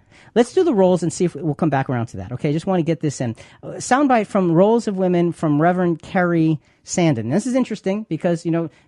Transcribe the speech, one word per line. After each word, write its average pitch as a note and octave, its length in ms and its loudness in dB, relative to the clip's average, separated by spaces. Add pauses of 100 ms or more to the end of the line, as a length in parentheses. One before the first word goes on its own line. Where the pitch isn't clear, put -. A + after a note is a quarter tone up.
(340)
let's A#3+ 180 2
do F#4 120 2
the D#4 100 2
roles F#3 280 4
and E3 100 -2
see - 120 -2
if E3 100 -2
we'll D#3 200 -4
come D#3+ 160 0
back C3+ 200 0
around A#2+ 160 -2
to - 120 -12
that. F#2+ 140 -10
Okay, C#3+ 200 -4
just D#3 140 -4
wanna F#3 160 0
get D#3+ 180 -2
this D3+ 200 -4
in. A#2 160 -4 (260)
Uh, - 120 -12
soundbite B3+ 520 0
from F#3 260 0
Roles G#3+ 340 4
of G3 100 -4
Women F3 360 0
from D3 280 0
Reverend F3 420 0
Carrie E3 580 0 (240)
Sandin. B2 460 0
This F#3+ 160 0
is A#3+ 80 -2
interesting G#3+ 540 -4
because, E3+ 360 -2
you E3+ 60 -2
know, E3 200 -2 (180)